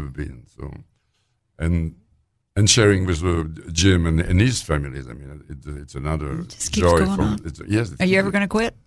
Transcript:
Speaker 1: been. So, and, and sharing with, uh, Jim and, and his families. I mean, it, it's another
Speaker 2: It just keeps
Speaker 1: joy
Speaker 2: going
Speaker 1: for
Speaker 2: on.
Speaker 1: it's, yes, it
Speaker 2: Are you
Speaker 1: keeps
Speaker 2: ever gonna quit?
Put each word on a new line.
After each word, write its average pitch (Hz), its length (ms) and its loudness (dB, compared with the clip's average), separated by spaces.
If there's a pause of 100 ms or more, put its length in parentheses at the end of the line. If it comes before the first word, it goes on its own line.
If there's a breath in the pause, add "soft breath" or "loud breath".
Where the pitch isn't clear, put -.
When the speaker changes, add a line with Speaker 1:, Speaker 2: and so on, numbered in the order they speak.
Speaker 1:
been. 67 380 -12 (120)
So, 69 140 -12 (880)
and, 82 360 0 (600)
and 107 140 4
sharing 101 360 4
with, 85 180 -2
uh, 85 200 0 (280)
Jim 85 340 4
and, 80 160 2
and 87 180 2
his 123 220 2
families. 69 460 -6
I 60 60 -16
mean, 71 360 -18
it, 76 80 -14 (240)
it's - 140 -20
another 71 460 -4
Speaker 2:
It - 80 -14
just - 220 -8
keeps 98 160 2
Speaker 1:
joy 85 120 6
Speaker 2:
going - 160 2
Speaker 1:
for - 80 0
Speaker 2:
on. 69 220 -2
Speaker 1:
it's, 73 220 -12
yes, 110 240 0
it - 100 -10
Speaker 2:
Are 185 40 2
you 185 60 2
Speaker 1:
keeps 190 80 4
Speaker 2:
ever 196 120 0
gonna 202 160 0
quit? 220 280 -2 (120)